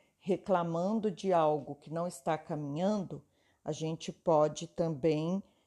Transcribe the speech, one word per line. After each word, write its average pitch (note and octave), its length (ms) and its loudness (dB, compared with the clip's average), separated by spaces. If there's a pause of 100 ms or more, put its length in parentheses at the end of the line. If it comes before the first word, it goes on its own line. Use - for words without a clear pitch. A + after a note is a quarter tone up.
(180)
reclamando F3+ 920 0
de F#3 220 -2
algo D3+ 440 2
que - 160 -14
não E3+ 140 -4
está E3+ 300 -2
caminhando, D#3 840 -4 (420)
a - 80 -4
gente D#3+ 400 -6
pode D3+ 540 2
também D#3+ 760 0 (240)